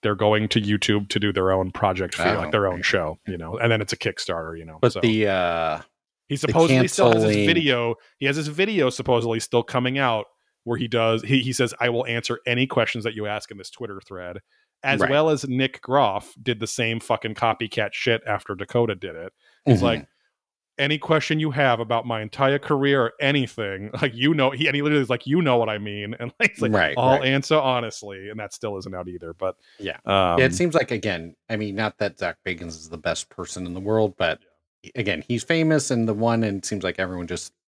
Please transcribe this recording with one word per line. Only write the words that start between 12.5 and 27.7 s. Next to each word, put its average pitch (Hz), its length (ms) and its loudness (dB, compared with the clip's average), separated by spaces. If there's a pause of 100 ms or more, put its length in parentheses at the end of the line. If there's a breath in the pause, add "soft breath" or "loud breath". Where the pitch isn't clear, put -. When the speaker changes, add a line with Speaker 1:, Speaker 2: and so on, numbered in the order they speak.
Speaker 1:
questions 113 380 0
that 113 100 -4
you 104 120 -6
ask 104 240 -8
in 107 80 -16
this 92 120 -16
Twitter 101 300 -12
thread," 90 380 -14 (440)
as 139 180 0
Speaker 2:
Right. 95 100 2
Speaker 1:
well 151 200 4
as 143 180 0
Nick 131 340 -2
Groff 123 580 0
did 110 200 -2
the 110 60 -4
same 113 340 -2
fucking 110 340 -2
copycat 110 600 -2
shit 113 320 0
after 104 280 -4
Dakota 107 400 0
did 90 220 -12
it. 85 160 -14 (320 soft breath)
He's 127 140 8
Speaker 2:
Mm-hmm. 90 60 2
Speaker 1:
like, 113 220 0 (720)
"Any 147 200 0
question 156 420 2
you 156 120 0
have 131 280 4
about 117 260 0
my 113 140 -4
entire 135 380 2
career 139 440 2
or 117 180 0
anything, 113 720 -2
<laughs> 110 100 -4
like, 131 120 0
you 135 200 2
know," 135 160 4
he, 139 160 -2
and 139 100 2
he 143 60 0
literally 151 200 2
is 113 80 -2
like, 123 160 -2
"You 147 160 2
know 131 140 4
what 113 140 2
I 107 80 -4
mean." 104 360 -8
<laughs> - 60 -14
And, 120 180 -8
like, 214 140 2
it's - 80 -10
like, 107 120 0
Speaker 2:
Right, 85 260 2
Speaker 1:
"I'll 131 220 6
Speaker 2:
right. 135 80 -4
Speaker 1:
answer 139 300 2
honestly," 110 680 -4